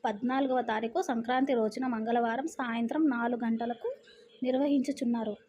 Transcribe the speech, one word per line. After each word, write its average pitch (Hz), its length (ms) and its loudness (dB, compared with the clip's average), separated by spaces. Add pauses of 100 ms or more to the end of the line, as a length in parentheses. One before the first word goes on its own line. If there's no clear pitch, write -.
పద్నాలుగవ 254 560 0 (100)
తారీఖు 226 380 -2
సంక్రాంతి 254 500 2
రోజున 220 260 0 (100)
మంగళవారం 233 520 0 (100)
సాయంత్రం 240 460 0 (120)
నాలుగు 240 300 -2
గంటలకు 233 440 -2 (560)
నిర్వహించుచున్నారు. 254 880 0 (120)